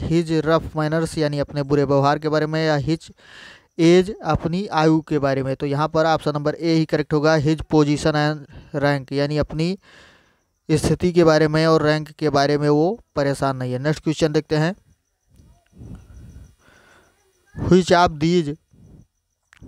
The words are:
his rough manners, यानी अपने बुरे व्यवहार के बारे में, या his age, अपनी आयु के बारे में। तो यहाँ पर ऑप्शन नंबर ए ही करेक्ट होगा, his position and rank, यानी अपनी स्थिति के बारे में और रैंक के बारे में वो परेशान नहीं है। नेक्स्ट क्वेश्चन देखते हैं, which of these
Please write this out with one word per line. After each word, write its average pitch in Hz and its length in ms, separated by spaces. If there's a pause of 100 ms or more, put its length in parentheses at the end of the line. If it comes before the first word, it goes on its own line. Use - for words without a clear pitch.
his 160 320 (140)
rough 160 300
manners, 156 420
यानी 147 200
अपने 143 240
बुरे 143 220
व्यवहार 139 340
के 151 100
बारे 151 180
में, 160 200
या 151 120
his 156 320 (720)
age, 180 300 (140)
अपनी 170 420
आयु 156 420
के 151 100
बारे 135 240
में। 135 140
तो 147 100
यहाँ 143 220
पर 156 180
ऑप्शन 156 280
नंबर 147 200
ए 165 200
ही 160 100
करेक्ट 151 280
होगा, 156 260
his 147 260 (100)
position 151 500
and 151 600
rank, 139 280
यानी 143 260
अपनी 160 380 (920)
स्थिति 156 440
के 170 120
बारे 156 240
में 156 180
और 160 160
रैंक 151 360
के 151 120
बारे 143 280
में 147 100
वो 160 300 (180)
परेशान 139 400
नहीं 127 160
है। 123 60
नेक्स्ट 147 260
क्वेश्चन 156 280
देखते 151 240
हैं, 160 180 (2750)
which 185 440
of 170 220
these 160 360 (1120)